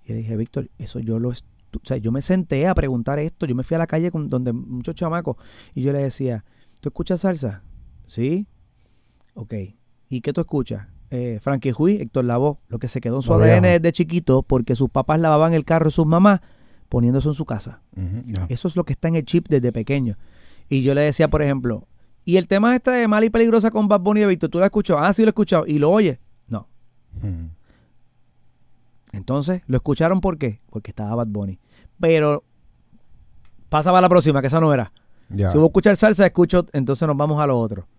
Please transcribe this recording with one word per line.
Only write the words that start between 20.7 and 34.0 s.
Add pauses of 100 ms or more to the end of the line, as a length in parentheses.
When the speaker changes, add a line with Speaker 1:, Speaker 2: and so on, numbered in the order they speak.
Speaker 1:
yo
le
decía,
por
ejemplo, (360)
"¿Y
el
tema
este
de
Mala
y
Peligrosa
con
Bad
Bunny
y
Víctor,
tú
lo
has
escuchado?".
"Ah,
sí,
lo
he
escuchado".
"¿Y
lo
oyes?". (300)
"No". (480)
Speaker 2:
Ujú. (1600)
Speaker 1:
Entonces,
¿lo
escucharon
por
qué?
Porque
estaba
Bad
Bunny. (400)
Pero (1300)
pasa
para